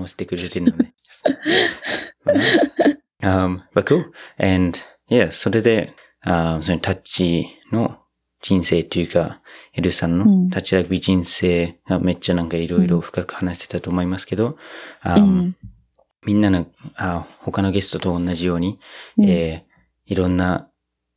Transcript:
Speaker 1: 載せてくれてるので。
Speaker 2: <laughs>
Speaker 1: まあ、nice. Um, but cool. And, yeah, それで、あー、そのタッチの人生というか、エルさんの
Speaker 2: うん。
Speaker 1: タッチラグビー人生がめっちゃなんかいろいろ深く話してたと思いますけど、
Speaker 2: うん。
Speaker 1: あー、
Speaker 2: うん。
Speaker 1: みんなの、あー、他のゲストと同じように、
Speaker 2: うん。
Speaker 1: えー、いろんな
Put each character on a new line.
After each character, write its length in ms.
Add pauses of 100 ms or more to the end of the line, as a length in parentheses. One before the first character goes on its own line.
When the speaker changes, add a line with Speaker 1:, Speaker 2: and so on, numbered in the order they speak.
Speaker 1:
載 80
せ 80
て 80
く 120
れ 120
て 120
る 120
の 60
で。 160
Speaker 2:
<laughs> 1300
Speaker 1:
ま 80
あ、 40
nice. 640 (220)
Um, 400 (140)
but 100
cool. 260 (280)
And, 400 (320)
yeah, 200
そ 200
れ 100
で、 340 (280)
あ 340
ー、 60
そ 100
の 60
タ 140
ッ 100
チ 440 (240)
の 280 (420)
人 240
生 200
と 140
い 60
う 80
か、 300 (320)
エ 80
ル 100
さ 140
ん 120
の 60
Speaker 2:
う 40 (180)
ん。 20
Speaker 1:
タ 120
ッ 20
チ 120
ラ 80
グ 60
ビ 100
ー 20
人 240
生 640
が 120
め 140
っ 60
ち 140
ゃ 20
な 80
ん 60
か 80
い 100
ろ 160
い 60
ろ 120
深 240
く 100
話 240
し 40
て 60
た 120
と 100
思 120
い 40
ま 120
す 80
け 100
ど、 140
Speaker 2:
う 20
ん。 40 (460)
Speaker 1:
あ 140
ー、 60
Speaker 2:
う 40
ん。 260 (720)
Speaker 1:
み 100
ん 60
な 100
の、 160 (300)
あ 320
ー、 160
他 180
の 100
ゲ 80
ス 100
ト 80
と 200
同 160
じ 120
よ 100
う 40
に、 180 (380)
Speaker 2:
う 60
ん。 20
Speaker 1:
え 420 (420)
ー、 40
い 20
ろ 140
ん 80
な 340 (460)